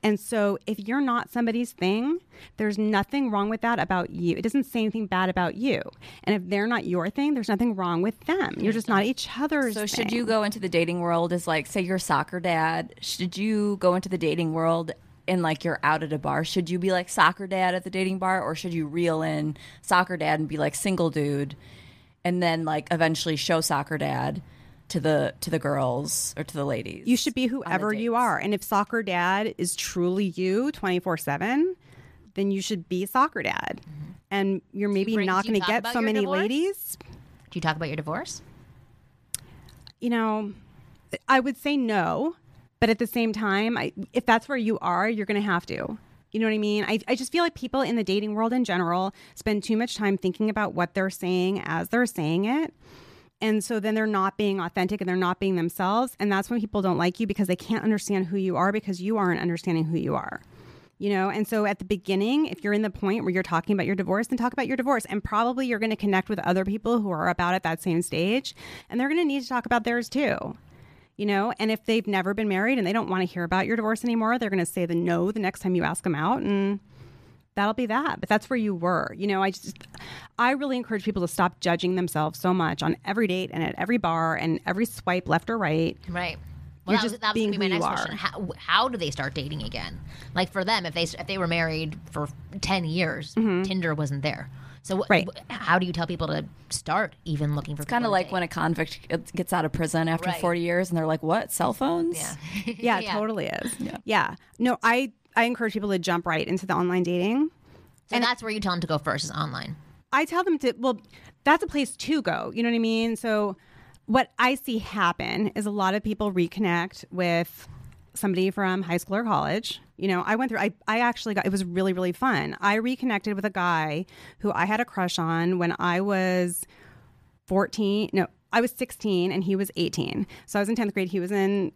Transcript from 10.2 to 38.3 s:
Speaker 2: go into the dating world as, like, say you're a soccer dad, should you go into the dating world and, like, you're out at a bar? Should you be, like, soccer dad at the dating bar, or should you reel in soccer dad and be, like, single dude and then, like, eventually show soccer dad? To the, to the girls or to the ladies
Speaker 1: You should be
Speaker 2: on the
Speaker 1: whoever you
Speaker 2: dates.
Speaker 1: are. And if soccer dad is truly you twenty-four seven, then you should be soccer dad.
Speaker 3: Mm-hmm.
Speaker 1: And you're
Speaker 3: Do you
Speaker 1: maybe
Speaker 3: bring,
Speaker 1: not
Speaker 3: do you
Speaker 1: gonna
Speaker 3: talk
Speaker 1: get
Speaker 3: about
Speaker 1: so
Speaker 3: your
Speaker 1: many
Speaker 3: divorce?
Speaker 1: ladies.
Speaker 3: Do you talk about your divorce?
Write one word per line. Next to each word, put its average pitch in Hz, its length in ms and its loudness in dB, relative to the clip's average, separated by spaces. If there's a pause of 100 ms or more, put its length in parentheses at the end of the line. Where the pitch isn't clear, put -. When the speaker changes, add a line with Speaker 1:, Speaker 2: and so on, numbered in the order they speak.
Speaker 2:
go 220 180 2
into 214 160 -2
the 185 100 -2
dating 170 320 2
world 170 320 2
as, 175 120 -2
like, 160 220 0
say - 140 -2
you're 185 160 0
a - 20 0
soccer 156 400 0
dad, 165 600 0
should - 360 -4
you 208 400 0
go 180 180 6
into 185 120 -2
the 185 120 -2
dating 160 340 0
world 165 380 0 (360)
and, 180 140 2
like, 160 240 0
you're 165 180 0
out 151 200 4
at 151 100 -4
a 156 60 -2
bar? 147 260 -2
Should 170 240 -2
you 180 100 -2
be, 190 140 0
like, 180 160 -2
soccer 180 380 4
dad 185 280 2
at 185 80 -4
the 185 60 -8
dating 190 300 0
bar, 185 220 2
or 143 140 -2
should 170 180 -6
you 160 140 0
reel 160 360 0
in 156 340 -2 (240)
soccer 180 340 2
dad 156 240 2
and 156 80 -2
be, 151 100 -4
like, 147 180 0
single 175 340 2
dude 143 440 0 (680)
and 180 180 0
then, 165 220 2
like, 156 280 -2
eventually 160 440 2
show 160 240 2
soccer 151 380 -2
dad? 143 440 -2 (480)
To 175 100 0
the, 147 420 2
to - 80 -6
the 160 100 0
girls 139 760 -2
or 151 60 -6
to - 120 -12
the 143 100 -2
ladies 117 420 -6
Speaker 1:
You 240 100 6
should 285 160 0
be 254 100 0
Speaker 2:
on 247 60 4
the 240 60 -4
Speaker 1:
whoever 196 380 -2
you 226 180 -2
Speaker 2:
dates. 233 80 2
Speaker 1:
are. 220 200 2
And 208 140 0
if 196 100 -2
soccer 214 400 0
dad 190 540 0
is 175 180 -2
truly 185 500 0 (100)
you 196 360 2
twenty-four 180 460 0
seven, 262 580 0 (600)
then 196 160 0
you 196 100 0
should 185 260 -4
be 180 180 -2
soccer 262 380 2
dad. - 380 -4
Speaker 3:
Mm-hmm. 151 300 -14 (200)
Speaker 1:
And 196 300 0 (100)
you're 202 180 -2
Speaker 3:
Do 202 40 0
you 196 60 2
Speaker 1:
maybe 214 160 0
Speaker 3:
bring, 208 120 2
Speaker 1:
not 190 160 2
Speaker 3:
do 220 60 -4
you 226 60 2
Speaker 1:
gonna 202 60 6
Speaker 3:
talk 185 80 0
Speaker 1:
get 220 100 2
Speaker 3:
about 233 140 -6
Speaker 1:
so 247 60 2
Speaker 3:
your 226 60 2
Speaker 1:
many 214 160 2
Speaker 3:
divorce? 190 180 2
Speaker 1:
ladies. 294 580 -2 (520)
Speaker 3:
Do - 80 -8
you 170 40 -6
talk 156 140 2
about 156 140 -6
your 156 60 -4
divorce? 160 460 -6 (1600)